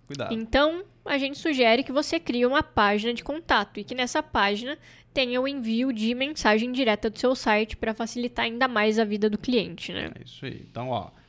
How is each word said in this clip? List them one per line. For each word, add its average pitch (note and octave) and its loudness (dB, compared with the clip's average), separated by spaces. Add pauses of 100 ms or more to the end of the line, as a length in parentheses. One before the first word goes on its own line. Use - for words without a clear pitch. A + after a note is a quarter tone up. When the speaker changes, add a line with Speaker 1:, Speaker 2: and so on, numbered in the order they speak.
Speaker 1:
Cuidado. C#3+ -6
Speaker 2:
Então, C#4+ 2 (220)
a C#4 -2
gente C#4 -4
sugere B3+ 4
que C4+ -8
você D4+ 0
crie A#3+ 0
uma C#4+ 4
página G#3 2
de A#3 -8
contato C#4+ -2
e G3+ -8
que B3+ -12
nessa B3+ -2
página A#3 0 (340)
tenha B3+ 0
o C4 0
envio B3+ -2
de A3+ 0
mensagem B3 2
direta A3+ 2
do - -12
seu B3+ 4
site G#3+ 0
pra A3 -2
facilitar A#3 -4
ainda A#3+ 0
mais G#3+ 2
a A3+ 6
vida G#3 2
do G#3 -2
cliente, F3 -2
né? F3+ -6
Speaker 1:
É - -16
isso - -14
aí. - -10
Então, B2 -8
ó, G#2+ -4 (180)